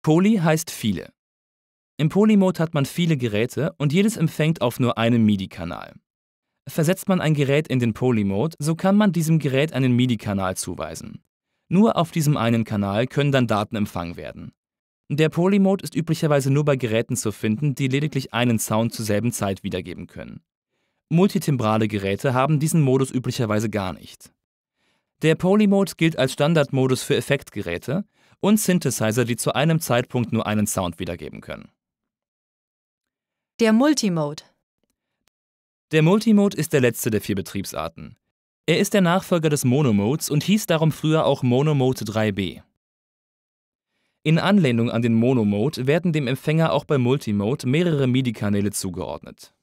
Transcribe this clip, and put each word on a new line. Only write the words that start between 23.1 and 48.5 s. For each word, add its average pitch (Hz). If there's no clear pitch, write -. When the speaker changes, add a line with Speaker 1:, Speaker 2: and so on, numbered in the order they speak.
Speaker 1:
gar 98
nicht. -
Der 160
Poly-Mode 196
gilt 160
als 135
Standardmodus 139
für 131
Effektgeräte 113
und 208
Synthesizer, 123
die 117
zu -
einem 156
Zeitpunkt 127
nur 113
einen 104
Sound 90
wiedergeben 82
können. 57
Speaker 2:
Der 220
Multimode. 190
Speaker 1:
Der 156
Multimode 202
ist -
der 143
letzte 120
der 107
vier 107
Betriebsarten. 85
Er 160
ist 202
der 202
Nachfolger 170
des 147
Monomodes 123
und 147
hieß 208
darum 160
früher 156
auch 139
Monomode 131
drei 107
B. 95
In 156
Anlehnung 135
an 117
den 117
Monomode 117
werden 170
dem 147
Empfänger 156
auch 143
bei 143
Multimode 120
mehrere 151
midi-Kanäle 107